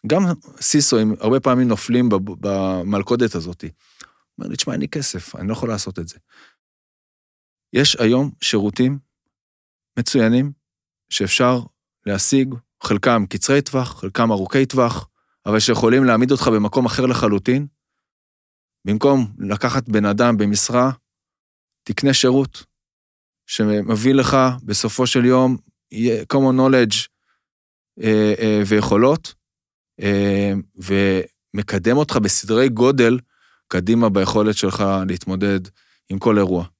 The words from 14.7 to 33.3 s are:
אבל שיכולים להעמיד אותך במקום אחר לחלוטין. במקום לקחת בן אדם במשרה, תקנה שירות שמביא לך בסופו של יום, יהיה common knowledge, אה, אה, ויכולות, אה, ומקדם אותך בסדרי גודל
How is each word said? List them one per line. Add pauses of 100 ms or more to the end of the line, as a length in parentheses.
אבל
שיכולים
להעמיד
אותך
במקום
אחר
לחלוטין. (1160)
במקום
לקחת
בן
אדם
במשרה, (920)
תקנה
שירות (840)
שמביא
לך (260)
בסופו
של
יום, (340)
יהיה (100)
common
knowledge, (960)
אה,
אה,
ויכולות, (680)
אה, (220)
ומקדם
אותך
בסדרי
גודל (480)